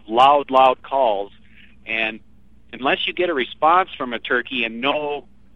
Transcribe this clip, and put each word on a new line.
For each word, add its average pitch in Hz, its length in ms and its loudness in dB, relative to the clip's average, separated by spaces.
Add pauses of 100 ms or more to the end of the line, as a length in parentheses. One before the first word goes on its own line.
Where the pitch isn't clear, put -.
loud, 135 420 4
loud 131 320 4
calls, 107 500 -2 (520)
and 110 360 -6 (520)
unless 135 340 -2
you 185 60 -6
get 175 160 -2
a 170 60 -4
response 160 640 0
from 123 160 -6
a 113 40 -8
turkey 123 460 -4
and 113 160 -8
know 143 460 -4 (300)